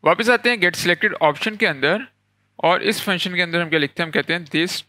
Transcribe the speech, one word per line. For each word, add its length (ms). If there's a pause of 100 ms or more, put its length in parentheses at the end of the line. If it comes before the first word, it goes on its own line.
वापस 260
आते 200
हैं 80
get 180
selected 460
option 360
के 80
अंदर 400 (580)
और 180
इस 200
फंक्शन 320
के 80
अंदर 180
हम 80
क्या 100
लिखते 240
हैं, 40
हम 60
कहते 200
हैं 140
this 300 (120)